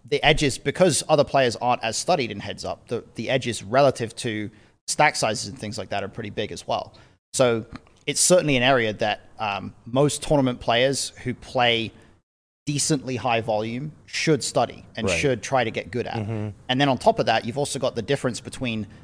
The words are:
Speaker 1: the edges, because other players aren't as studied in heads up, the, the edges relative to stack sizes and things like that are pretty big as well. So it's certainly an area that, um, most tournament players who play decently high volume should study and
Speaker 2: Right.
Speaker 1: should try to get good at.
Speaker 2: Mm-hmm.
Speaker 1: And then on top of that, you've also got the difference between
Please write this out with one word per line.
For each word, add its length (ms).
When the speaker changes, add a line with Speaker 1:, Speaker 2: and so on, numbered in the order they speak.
Speaker 1:
the 140
edges, 360
because 500
other 160
players 320
aren't 260
as 140
studied 340
in 100
heads 240
up, 240
the, 140
the 140
edges 340
relative 520
to 340
stack 300
sizes 320
and 100
things 180
like 140
that 140
are 40
pretty 220
big 220
as 140
well. 280
So 320
it's 140
certainly 360
an 60
area 320
that, 260
um, 340
most 360
tournament 380
players 500
who 100
play 580
decently 500
high 240
volume 500
should 380
study 400
and 120
Speaker 2:
Right. 100
Speaker 1:
should 240
try 220
to 60
get 200
good 160
at. 100
Speaker 2:
Mm-hmm. 320
Speaker 1:
And 120
then 80
on 100
top 200
of 80
that, 180
you've 140
also 220
got 160
the 60
difference 380
between 460